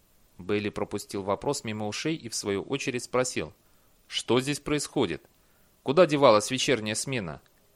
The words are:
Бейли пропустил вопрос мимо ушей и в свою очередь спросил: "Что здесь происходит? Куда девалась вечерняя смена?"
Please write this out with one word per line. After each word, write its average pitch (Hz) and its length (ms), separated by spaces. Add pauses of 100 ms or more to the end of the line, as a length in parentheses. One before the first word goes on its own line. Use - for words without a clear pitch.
(360)
Бейли 104 320
пропустил 101 540
вопрос 101 420
мимо 107 240
ушей 156 260
и 120 140
в - 60
свою 98 280
очередь 123 420
спросил: 123 500 (520)
"Что - 340
здесь 139 200
происходит? 139 640 (600)
Куда 160 240
девалась 139 440
вечерняя 113 440
смена?" 107 460 (360)